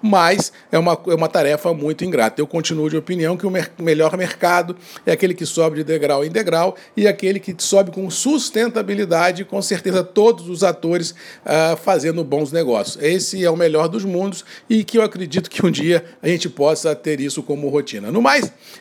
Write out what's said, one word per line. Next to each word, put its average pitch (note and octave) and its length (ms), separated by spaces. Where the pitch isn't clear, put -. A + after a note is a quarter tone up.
Mas F#3+ 520
é E3 80
uma, E3 180
é E3+ 80
uma D#3+ 120
tarefa D3+ 460
muito D#3 320
ingrata. B2+ 340
Eu D3 80
continuo D#3 420
de D#3 60
opinião E3 400
que F3+ 100
o F#3+ 60
mer-, F#3 280
melhor D#3+ 360
mercado F3 640
é F3 60
aquele F3 220
que E3+ 120
sobe D#3+ 320
de D#3 60
degrau D3 400
em D#3 60
degrau E3+ 460
e G#3 100
aquele G3 340
que F#3+ 180
sobe F#3+ 340
com F#3+ 180
sustentabilidade, G3+ 1300
com G3 180
certeza F#3 420
todos G3 440
os F3 160
atores, E3+ 500
ah, D#3+ 320
fazendo E3 480
bons C#3+ 280
negócios. B2 520
Esse F#3 400
é F3 60
o E3 80
melhor E3 320
dos G3 160
mundos F#3+ 400
e A3 140
que A3+ 160
eu - 20
acredito F3+ 480
que - 160
um E3+ 60
dia E3 340
a C#3+ 60
gente F3 200
possa D3+ 460
ter D3+ 260
isso C#3 220
como C#3+ 260
rotina. C#3 440
No G#3 100
mais, C4 320